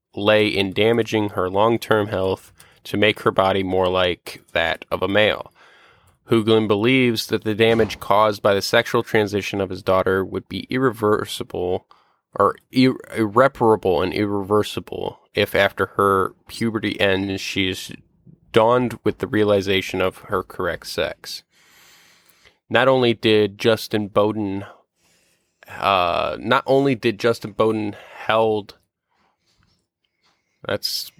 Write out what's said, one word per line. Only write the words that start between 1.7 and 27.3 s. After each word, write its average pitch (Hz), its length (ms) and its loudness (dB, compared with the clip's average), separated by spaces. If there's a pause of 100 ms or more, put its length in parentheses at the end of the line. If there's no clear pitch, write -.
health 95 460 -4 (320)
to - 120 -6
make 104 240 2
her 113 100 2
body 95 320 2
more 92 260 0
like 90 520 -2 (120)
that 82 360 -2
of 92 120 -4
a 92 60 0
male. 101 440 0 (800)
Hoogland 110 380 2
believes 117 600 2
that 110 160 -4
the 107 100 -2
damage 110 460 2
caused 104 420 2
by 104 120 2
the 98 80 0
sexual 117 420 0
transition 101 580 -2
of 95 80 -4
his 95 140 -12
daughter 95 420 0
would 95 220 -8
be 98 220 -10
irreversible, 104 1160 -2 (480)
or 101 220 2 (160)
ir-, 127 260 2 (180)
irreparable 110 840 2
and 92 120 -2
irreversible, 101 1080 -4 (140)
if - 200 0
after 98 340 0 (100)
her 98 360 2 (140)
puberty 107 520 -4
ends, 98 420 0
she 95 280 -4
is - 220 -8 (600)
dawned 117 520 4
with 104 140 -2
the 98 100 -4
realization 98 720 0
of 92 180 -2
her 92 240 -4
correct 85 440 -8
sex. - 560 -8 (1300)
Not 120 180 4
only 127 260 4
did 107 460 2
Justin 110 480 -2
Bowden 101 580 -2 (1040)
uh, 85 680 0
not 120 280 0
only 135 280 2
did 110 240 -2
Justin 117 320 -2